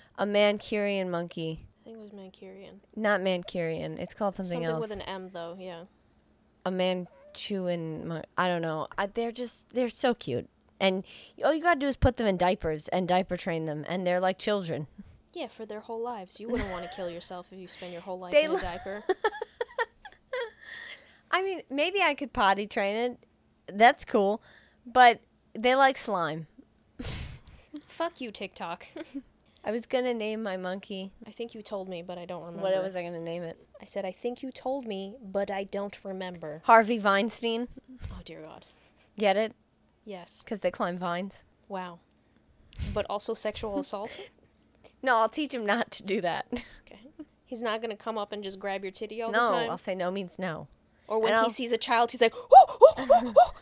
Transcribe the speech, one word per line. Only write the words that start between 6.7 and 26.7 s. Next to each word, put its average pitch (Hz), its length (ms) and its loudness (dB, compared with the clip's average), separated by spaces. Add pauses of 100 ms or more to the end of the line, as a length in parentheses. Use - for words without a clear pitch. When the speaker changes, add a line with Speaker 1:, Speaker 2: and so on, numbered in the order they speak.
Speaker 1:
Mantuan 180 1300 -4
mon-, 165 200 -6 (120)
I 180 120 2
don't 175 140 0
know. 156 260 -4 (100)
I, 196 80 0
they're 233 240 -4
just, 233 400 -10
they're 240 180 0
so 240 260 0
cute. - 340 -6 (320)
And 190 240 2 (400)
all 285 100 4
you 311 80 -2
gotta 339 160 4
do 285 80 -2
is 269 100 0
put 247 200 4
them 233 100 0
in 196 100 2
diapers 175 520 0
and 180 180 0
diaper 180 300 2
train 165 300 -4
them, 151 220 -6
and 185 160 -2
they're 180 140 2
like 185 180 0
children. 165 520 -2 (440)
Speaker 2:
Yeah, 330 140 -8
for 220 180 -14
their 208 160 -12
whole 226 220 -10
lives. 220 380 -10
You 214 80 -12
wouldn't 233 220 -2
wanna 180 260 -8
kill 185 120 -6
yourself 175 440 -12
if 185 60 -18
you 180 100 -16
spend 180 240 -12
your 170 100 -12
whole 185 160 -8
life 185 140 -10
Speaker 1:
They 294 120 6
Speaker 2:
in 311 60 -2
a 339 40 -2
Speaker 1:
lo- 381 60 0
Speaker 2:
diaper. 202 480 -8
Speaker 1:
<laughs> - 2250 -8
I 359 120 2
mean, 381 280 -4
maybe 349 320 0
I 311 120 2
could 262 180 -8
potty 202 340 4
train 208 300 -2
it. 240 220 -2 (540)
That's 226 320 6
cool. 208 380 2 (420)
But 247 360 8 (340)
they 247 220 2
like 269 220 6
slime. 165 500 -4 (1400)